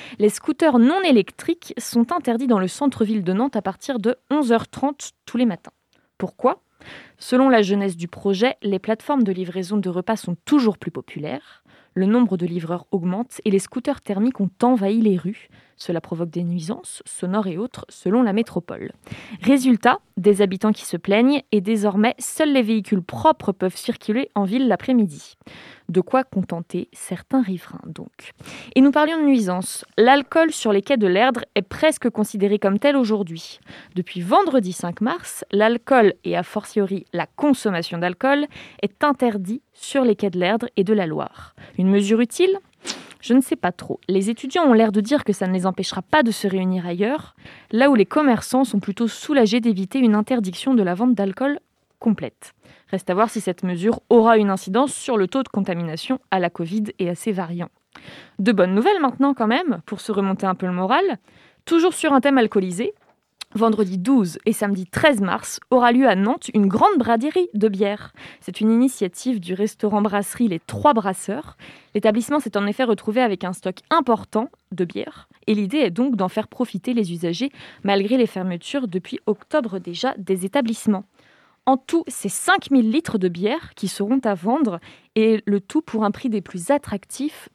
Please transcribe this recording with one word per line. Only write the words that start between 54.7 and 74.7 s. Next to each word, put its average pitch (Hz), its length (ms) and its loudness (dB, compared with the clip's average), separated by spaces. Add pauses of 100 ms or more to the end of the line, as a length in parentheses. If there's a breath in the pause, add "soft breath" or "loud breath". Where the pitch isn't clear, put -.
sur - 240 -4
le 190 100 2
taux 269 160 -2
de - 60 -16
contamination 170 720 -4 (100)
à 190 80 0
la 175 100 0
covid 180 360 -4 (120)
et 180 120 -2
à 175 60 -4
ses 214 180 -4
variants. 175 360 -8 (680 loud breath)
De 208 140 2
bonnes 185 200 2
nouvelles 330 280 2
maintenant 277 320 2
quand 233 140 -2
même, 240 380 -2
pour - 140 -10
se - 140 -6
remonter 190 320 -2
un 185 100 -2
peu - 100 -8
le 180 60 -2
moral. 226 460 0 (480 soft breath)
Toujours 339 280 2
sur 302 200 0
un 269 80 6
thème 277 160 4
alcoolisé, 208 560 0 (600)
vendredi 208 440 0
douze 185 480 2
et 220 80 2
samedi 196 320 -4
treize 269 360 2
mars 196 380 -4 (120)
aura 240 200 6
lieu 262 160 6
à 202 80 4
Nantes 202 380 0
une 208 140 4
grande 320 300 4
braderie 269 560 0
de 214 140 2
bière. 202 460 -2 (280 loud breath)
C'est - 200 -10
une 220 100 4
initiative 233 680 0
du 175 140 -6
restaurant 208 480 -2
brasserie 208 460 -2
Les 170 120 -2
Trois - 340 2
Brasseurs. 202 640 -4 (360 loud breath)
L'établissement 220 460 2
s'est 220 180 -4
en 202 80 -2
effet 208 180 -2
retrouvé 220 380 0
avec 208 220 -2
un 185 100 -4
stock - 240 -8 (120)
important 240 600 0 (220)